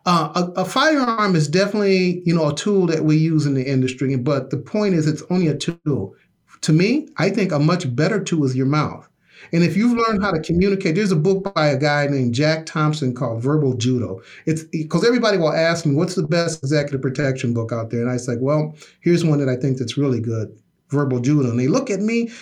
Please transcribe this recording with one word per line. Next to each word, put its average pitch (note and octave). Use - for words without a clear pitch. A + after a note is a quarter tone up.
uh, E3
a, F#3+
a -
firearm A#3+
is D3
definitely, F#3
you E3+
know, D#3
a D3
tool F#3+
that D#3+
we D#3
use D#3
in C#3+
the C3
industry. C3
But C3
the D3
point G#3
is, D3+
it's D3+
only F3+
a D3+
tool. C#3+
To D#3+
me, G#3+
I G3
think G3
a D3
much C#3+
better E3
tool D3+
is B2+
your C3
mouth. C3+
And E3+
if E3+
you've A#3
learned A3
how G3
to D#3+
communicate, F3+
there's G3+
a F3+
book F#3+
by D#3
a C3+
guy D3
named B2+
Jack D#3
Thompson D3+
called A#2
Verbal C#3
Judo. A2
It's, D#3
'cause E3+
everybody A3+
will D#3
ask E3
me, C#3+
"What's F3
the E3
best E3
executive C#3+
protection C3+
book A2+
out A2+
there?" A#2
And A#2+
I B2+
say, A#2+
"Well, D3+
here's E3+
one D#3
that C#3
I B2+
think C3
that's A#2+
really C3+
good, A2
Verbal C3
Judo." C3
And A#2
they B2+
look B3+
at F#3+
me A#3